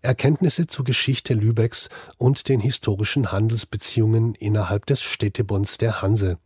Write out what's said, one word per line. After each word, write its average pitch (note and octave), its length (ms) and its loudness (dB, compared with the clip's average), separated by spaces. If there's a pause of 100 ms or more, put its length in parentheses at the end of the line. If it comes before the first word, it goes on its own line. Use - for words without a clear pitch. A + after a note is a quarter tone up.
Erkenntnisse D#3 640 0
zur - 160 -6
Geschichte B2+ 500 0
Lübecks A2 540 0 (280)
und - 320 0
den C3 120 2
historischen G#2+ 720 0
Handelsbeziehungen A2+ 1040 0
innerhalb G#2 500 0
des - 160 0
Städtebunds G2+ 760 -2
der A2+ 220 -2
Hanse. G2 460 2